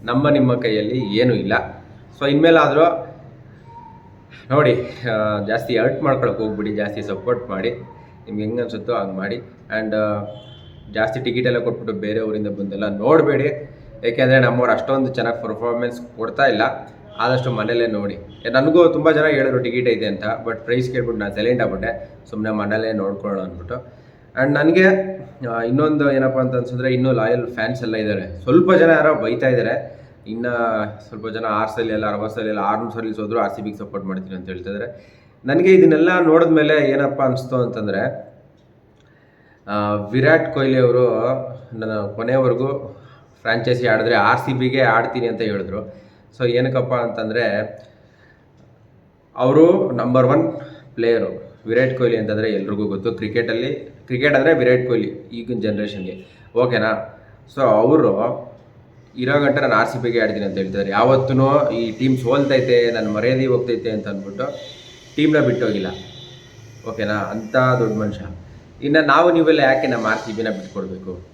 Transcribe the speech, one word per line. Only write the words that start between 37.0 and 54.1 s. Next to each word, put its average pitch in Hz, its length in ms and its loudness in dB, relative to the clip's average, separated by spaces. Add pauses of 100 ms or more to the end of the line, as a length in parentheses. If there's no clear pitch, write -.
ಅನ್ಸ್ತು 127 340 -2
ಅಂತಂದ್ರೆ, 107 720 -4 (1400)
ಆ, 104 260 -2
ವಿರಾಟ್ 127 600 2
ಕೊಹ್ಲಿ 131 240 0
ಅವರು 123 320 4 (640)
"ನನ್ನ 107 420 -6
ಕೊನೆವರೆಗೂ 127 800 -2 (440)
ಫ್ರಾಂಚೈಸಿ 120 460 0
ಆಡಿದ್ರೆ 110 280 2
ಆರ್ 110 240 4
ಸಿ 139 140 -4
ಬಿಗೆ 127 280 0
ಆಡ್ತೀನಿ" 117 460 0
ಅಂತ 113 140 -4
ಹೇಳಿದ್ರು. 98 540 -6 (440)
So 123 100 0
ಏನಕ್ಕಪ್ಪ 127 440 0
ಅಂತಂದ್ರೆ, 113 500 -2 (1900)
ಅವರು 143 560 4
ನಂಬರ್ 123 340 2
ಒನ್ 151 260 2 (440)
ಪ್ಲೇಯರು 113 580 -2 (120)
ವಿರಾಟ್ 123 320 2
ಕೊಹ್ಲಿ 117 200 2
ಅಂತಂದ್ರೆ 107 340 -2
ಎಲ್ರಿಗೂ 101 360 -4
ಗೊತ್ತು. 98 240 -2
ಕ್ರಿಕೆಟಲ್ಲಿ, 113 640 -2 (320)
ಕ್ರಿಕೆಟ್ 135 300 0